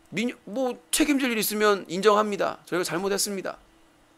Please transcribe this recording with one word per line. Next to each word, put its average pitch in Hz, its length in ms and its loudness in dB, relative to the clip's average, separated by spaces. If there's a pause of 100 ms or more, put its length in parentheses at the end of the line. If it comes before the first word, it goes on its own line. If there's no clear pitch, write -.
민-, 233 260 -4 (100)
뭐 247 340 -4 (120)
책임질 277 400 2
일 226 60 -2
있으면 208 500 2
인정합니다. 202 800 2
"저희가 180 180 -2
잘못했습니다. 196 720 -4 (600)